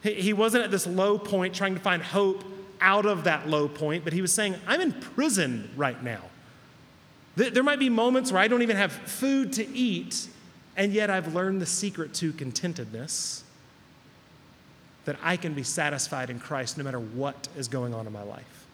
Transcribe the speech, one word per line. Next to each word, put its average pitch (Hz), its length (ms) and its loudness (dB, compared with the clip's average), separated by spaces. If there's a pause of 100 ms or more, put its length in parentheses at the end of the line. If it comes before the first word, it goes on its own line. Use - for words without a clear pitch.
He, 208 120 0
he 202 180 2
wasn't 220 320 4
at 196 60 -2
this 190 140 0
low 190 320 2
point 185 380 0
trying 190 180 0
to 180 60 -4
find 175 240 0
hope 190 400 2 (380)
out 196 240 6
of 190 180 2
that 151 240 2
low 151 220 2
point, 156 340 -2
but 160 80 -2
he 180 100 0
was 180 120 2
saying, 208 220 0 (120)
"I'm 285 140 2
in 330 100 2
prison 147 840 0
right 123 260 -2
now. 113 200 -6 (1120)
Th-, 240 160 4
there 247 100 6
might 285 160 4
be 262 100 4
moments 247 440 4
where 185 80 6
I 220 80 6
don't 240 120 4
even 226 140 4
have 196 160 2
food 269 600 0
to 220 160 -2
eat, 214 580 -2 (480)
and 202 160 2
yet 208 180 2
I've 175 240 0
learned 190 280 0
the 170 40 0
secret 180 500 -4
to 160 180 -2
contentedness, 131 1080 -6 (1600)
that 143 180 -2
I 175 140 2
can 170 160 -4
be 143 100 -6
satisfied 139 680 -2
in 120 100 -8
Christ 127 380 -6
no 147 60 -6
matter 131 160 -4
what 123 560 -6
is 131 140 -8
going 123 240 -4
on 110 120 -6
in 110 60 -10
my 104 120 -10
life." - 500 -14